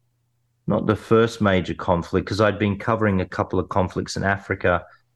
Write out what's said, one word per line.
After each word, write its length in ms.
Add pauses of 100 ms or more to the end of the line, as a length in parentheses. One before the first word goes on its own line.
(680)
not 180
the 120
first 440
major 320
conflict, 540
'cause 140
I'd 180
been 180
covering 440
a 40
couple 320
of 120
conflicts 480
in 60
Africa 600 (320)